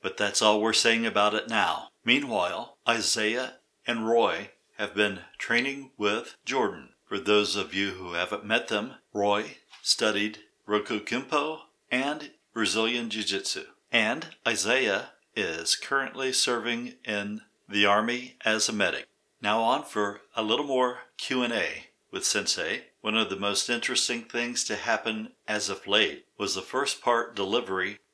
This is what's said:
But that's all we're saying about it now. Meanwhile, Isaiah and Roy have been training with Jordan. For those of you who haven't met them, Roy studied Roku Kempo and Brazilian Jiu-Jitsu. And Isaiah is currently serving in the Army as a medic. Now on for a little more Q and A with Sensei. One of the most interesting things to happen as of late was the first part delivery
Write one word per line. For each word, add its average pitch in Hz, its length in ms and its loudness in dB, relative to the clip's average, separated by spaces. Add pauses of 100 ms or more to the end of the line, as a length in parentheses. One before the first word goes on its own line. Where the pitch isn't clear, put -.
But - 160 -6
that's 101 240 2
all 107 180 8
we're 110 140 2
saying 113 320 4
about 104 300 4
it 107 140 -2
now. 95 400 0 (140)
Meanwhile, 113 760 0 (100)
Isaiah 117 680 0 (280)
and 113 240 -2
Roy 104 400 2 (300)
have 104 160 -4
been 101 240 2 (180)
training 135 640 -2
with 104 360 0 (100)
Jordan. 98 420 -2 (180)
For 101 140 -6
those 101 380 4
of 95 160 -4
you 98 160 0
who 92 240 -10
haven't 90 320 -4
met 113 240 0
them, 113 240 -4 (180)
Roy 104 460 0 (260)
studied 107 560 0 (260)
Roku 104 360 0
Kempo 147 640 -4 (280)
and 139 400 -2 (220)
Brazilian 113 560 0
Jiu-Jitsu. 101 560 -4 (260)
And 120 360 0 (200)
Isaiah 113 600 2 (260)
is 85 400 -2
currently 131 560 -2
serving 120 640 -2 (100)
in 104 380 -4 (260)
the 101 180 2
Army 117 600 2
as 110 240 2
a - 20 -4
medic. 101 380 0 (320)
Now 107 200 2
on 127 220 2
for 104 380 -2 (160)
a 113 40 -2
little 117 240 0
more 127 340 0 (180)
Q 127 260 -2
and 117 80 -2
A 85 360 -2 (240)
with 92 140 -4
Sensei. 95 580 0 (180)
One 107 160 0
of 110 120 0
the 98 60 -2
most 101 340 -2
interesting 117 520 -2
things 117 420 -4
to 107 140 -4
happen 110 560 -4 (160)
as 104 180 -2
of 98 200 -6
late 98 400 2 (100)
was 95 180 -2
the 95 60 -4
first 139 400 -4
part 117 340 2
delivery 101 640 -2 (140)